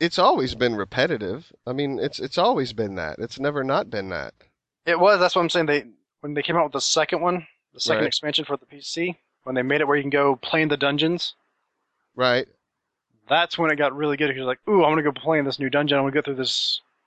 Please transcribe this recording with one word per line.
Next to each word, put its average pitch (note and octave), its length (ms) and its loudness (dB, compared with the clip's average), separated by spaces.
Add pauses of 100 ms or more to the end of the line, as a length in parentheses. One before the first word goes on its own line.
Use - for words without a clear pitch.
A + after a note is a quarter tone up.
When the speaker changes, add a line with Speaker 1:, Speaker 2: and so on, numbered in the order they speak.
Speaker 1:
it's E3+ 180 0
always F#3+ 360 4
been A#2 200 2
repetitive. A2+ 720 -2 (160)
I B2 60 -6
mean, C#3 280 -2
it's, C#3+ 200 -4
it's - 180 -6
always E3 360 2
been G#2 220 -4
that. D#2+ 240 -6
It's A#2 200 -8
never C#3+ 240 -2
not C#3 260 -2
been G2 200 -6
that. D2 240 -8 (520)
Speaker 2:
It E3+ 140 0
was. F#3+ 220 6
That's F3+ 140 4
what F3+ 80 4
I'm D#3+ 60 0
saying. E3 180 2
They, D3 180 0 (340)
when D3 140 -8
they C#3+ 80 0
came E3+ 160 0
out E3 80 4
with C#3 80 -6
the C#3 80 -2
second D#3 400 0
one, F3 260 0 (260)
the - 60 -20
second - 220 0
Speaker 1:
Right. A#2+ 60 2
Speaker 2:
expansion D3+ 360 -2
for C#3+ 140 -4
the - 80 -20
P C#3+ 160 -20
C, F3 360 -6 (260)
when C3 120 -6
they B2+ 60 2
made C#3 180 0
it D3 80 2
where C#3+ 80 2
you C#3+ 80 0
can C#3 60 -6
go C#3+ 260 4
play - 260 -2
in D#3 80 2
the D3 80 0
dungeons. D3 580 0 (800)
Speaker 1:
Right. B2+ 320 2 (840)
Speaker 2:
That's E3 280 2
when E3 140 2
it D3 60 0
got C#3 180 0
really D3 220 -2
good. D3+ 120 2
'Cause C3 60 -4
you're C3 100 -6
like, B2+ 220 -2
"Ooh, G3 160 6
I'm D3+ 80 4
gonna D#3 120 2
go D3 100 0
play D#3 260 0
in C#3 60 0
this C3+ 140 -4
new C3+ 100 -2
dungeon. D3 280 2
I'm C#3 60 2
gonna C3+ 120 -2
go D3+ 60 2
through C#3 140 -6
this, - 460 -4 (260)